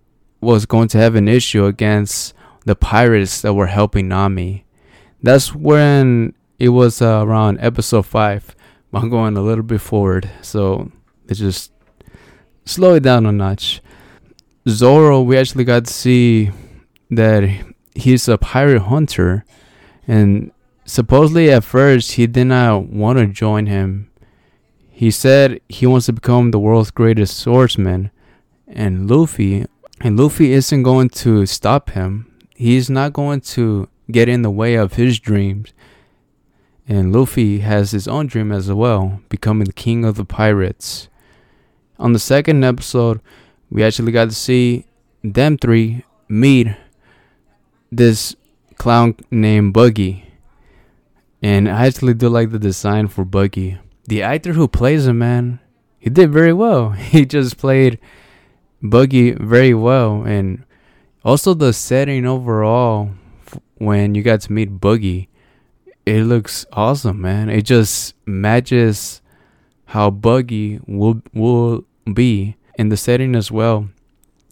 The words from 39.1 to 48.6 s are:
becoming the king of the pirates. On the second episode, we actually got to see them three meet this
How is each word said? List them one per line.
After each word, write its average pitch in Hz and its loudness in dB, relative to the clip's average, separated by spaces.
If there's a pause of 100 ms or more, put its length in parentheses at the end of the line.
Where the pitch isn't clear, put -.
becoming 107 -2
the 95 -6
king 117 -4
of 110 -2
the 107 -8
pirates. 101 -4 (920)
On 120 0
the 113 2
second 147 0
episode, 123 -2 (480)
we 107 -2
actually 113 0
got 113 0
to 107 -10
see 123 -2 (380)
them 135 0
three 113 0 (240)
meet 120 2 (1200)
this 117 2 (420)